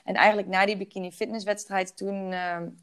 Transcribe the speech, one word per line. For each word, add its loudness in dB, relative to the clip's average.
En -4
eigenlijk 6
na 4
die 0
bikini -8
fitnesswedstrijd, -4
toen, -4
ehm, -4